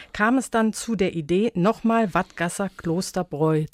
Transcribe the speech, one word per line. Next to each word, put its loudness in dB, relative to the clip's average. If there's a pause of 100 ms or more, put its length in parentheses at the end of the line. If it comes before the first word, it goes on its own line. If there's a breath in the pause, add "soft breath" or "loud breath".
(120)
kam 2
es -4
dann 2
zu -4
der 0
Idee, 0
nochmal 2
Wattgasser -4
Klosterbräu -2 (100)